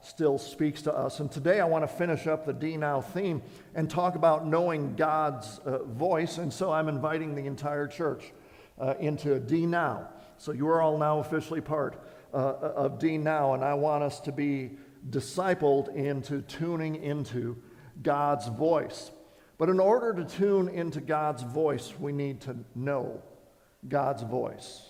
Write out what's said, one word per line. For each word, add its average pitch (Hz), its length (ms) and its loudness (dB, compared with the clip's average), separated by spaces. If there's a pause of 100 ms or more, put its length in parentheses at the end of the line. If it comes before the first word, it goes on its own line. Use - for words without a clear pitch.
still 147 380 0
speaks - 440 -2
to 151 100 0
us. 131 280 -2
And 143 100 -4
today 170 300 2
I 175 60 4
want 160 180 2
to - 20 -2
finish 175 400 -2
up 156 200 0
the 139 80 -2
D 156 240 -4
Now 147 240 0
theme 175 400 -2 (320)
and 156 160 0
talk 180 240 2
about 160 320 4
knowing 156 500 2
God's, 151 720 0
uh, 131 180 -2
voice. 165 540 0
And 165 120 -4
so 185 220 -2
I'm 156 160 2
inviting 156 460 -2
the 139 100 -6
entire 143 420 -4
church, 143 460 -4 (480)
uh, 131 180 0
into 147 400 0
D 151 280 2
Now. 170 420 0 (300)
So - 140 -8
you 139 160 0
are 165 120 6
all 156 160 4
now 151 220 4
officially 156 420 -2
part, 143 420 -2 (300)
uh, - 40 -2
of 139 640 0
D 156 200 2
Now, 151 340 4
and 131 100 2
I 139 120 2
want 147 280 2
us 143 180 -2
to 143 120 -6
be 139 460 -2 (320)
discipled 143 840 2
into 139 460 -2
tuning 160 640 -4
into 120 540 -4 (440)
God's 143 460 2
voice. 147 640 0 (480)
But 160 100 2
in 185 100 6
order 226 360 6
to 175 100 -4
tune 190 460 2
into 170 320 -4
God's 151 400 0
voice, 135 580 0
we 143 120 -4
need 143 280 -4
to 127 160 -8 (180)
know 123 460 -2 (680)
God's 139 360 0
voice. 117 680 -6